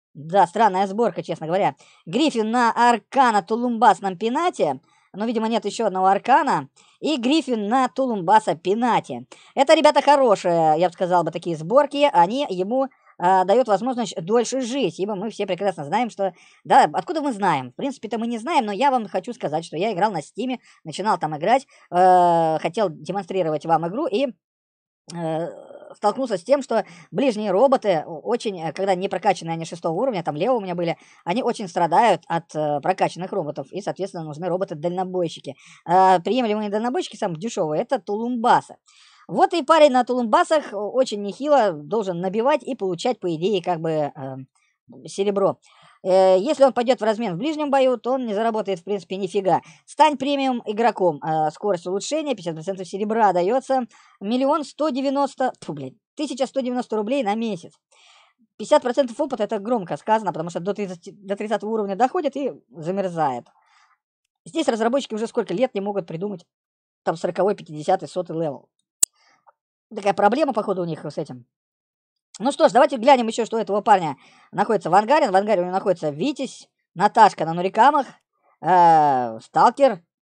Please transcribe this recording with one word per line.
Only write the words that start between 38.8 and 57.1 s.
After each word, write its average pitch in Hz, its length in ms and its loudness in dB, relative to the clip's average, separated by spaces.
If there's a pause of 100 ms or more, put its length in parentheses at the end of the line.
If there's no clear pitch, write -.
Вот 330 240 2
и 339 80 0
парень 302 300 6
на 254 100 2
тулумбасах 254 720 0
о-, 208 180 -6
очень 226 320 -2
нехило 226 500 2
должен 170 480 -4
набивать 220 440 0
и 262 100 -6
получать, 196 460 -4
по 175 120 -2
идее, 175 300 -2
как 175 180 -4
бы, 160 100 -2
эм, 135 580 -6 (580)
серебро. 196 540 -2 (420)
Э, 190 340 6
если 254 280 2
он 262 80 6
пойдёт 247 280 0
в 220 40 -4
размен 214 300 -2
в 160 40 -6
ближнем 294 320 -4
бою, 262 260 2
то 240 180 -4
он 262 120 -4
не 220 80 -4
заработает, 208 460 -2
в - 20 -20
принципе, 190 340 -6
нифига. 185 440 0 (260)
Стань 302 300 2
премиум 269 500 -2
игроком. 202 560 0
Э, 156 300 0
скорость 185 340 -4
улучшения, 269 480 -4
пятьдесят 170 220 -8
процентов 180 320 -8
серебра 208 440 0
даётся. 240 540 0 (340)
Миллион 269 440 0
сто - 240 -4
девяносто, 269 720 -2
тьфу, 170 140 -10
блин, 135 220 -12 (200)
тысяча 262 300 -4
сто - 120 -8
девяносто 247 380 -4
рублей 226 260 -2